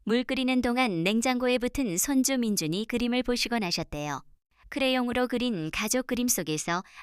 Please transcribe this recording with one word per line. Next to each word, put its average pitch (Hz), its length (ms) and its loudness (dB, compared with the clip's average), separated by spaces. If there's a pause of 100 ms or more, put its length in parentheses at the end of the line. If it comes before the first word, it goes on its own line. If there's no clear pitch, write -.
물 233 180 2
끓이는 262 400 0
동안 240 400 0
냉장고에 247 560 2
붙은 233 400 -2
손주 269 400 2
민준이 208 480 0
그림을 240 380 0
보시곤 233 400 0
하셨대요. 147 580 -4 (460)
크레용으로 254 580 0
그린 226 460 -2
가족 233 340 -2
그림 247 220 0
속에서 170 560 -2 (180)